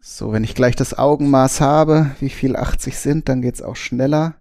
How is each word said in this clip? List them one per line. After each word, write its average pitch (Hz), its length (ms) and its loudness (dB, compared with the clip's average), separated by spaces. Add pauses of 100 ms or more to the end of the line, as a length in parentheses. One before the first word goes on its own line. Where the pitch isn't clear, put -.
So, - 320 -10
wenn 110 120 0
ich 107 100 -8
gleich 123 220 2
das - 200 -4
Augenmaß 139 640 2
habe, 151 600 4
wie 135 100 -4
viel 131 240 -2
achtzig - 440 -2
sind, 147 300 -2
dann 131 140 0
geht's 123 180 -4
auch - 140 -10
schneller. 147 680 -2